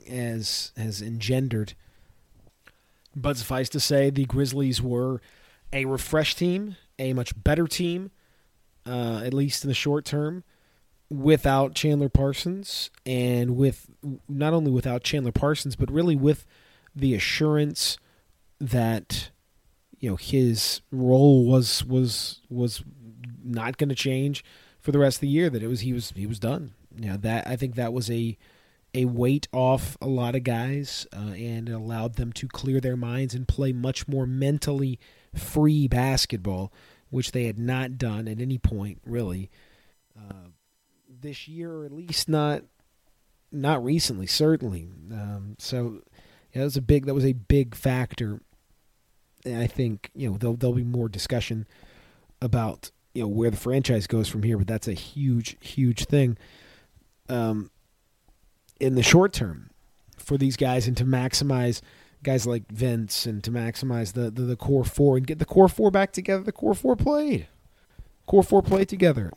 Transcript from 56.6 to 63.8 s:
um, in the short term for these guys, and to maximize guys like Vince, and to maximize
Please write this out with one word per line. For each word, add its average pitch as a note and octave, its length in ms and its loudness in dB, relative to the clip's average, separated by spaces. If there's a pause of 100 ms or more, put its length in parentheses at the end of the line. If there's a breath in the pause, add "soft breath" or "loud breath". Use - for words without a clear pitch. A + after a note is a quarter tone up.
um, A2+ 420 -2 (1080)
in C3 160 2
the B2 80 4
short F#3 300 8
term E2 380 -6 (480)
for - 180 -2
these C3+ 200 2
guys, B2+ 300 2
and B2+ 100 0
to A#2+ 80 0
maximize B2+ 760 0 (420 soft breath)
guys C3 240 0
like A#2+ 220 -2
Vince, A2+ 560 -2
and G#2+ 200 -6
to A2+ 60 -6
maximize A#2 640 -4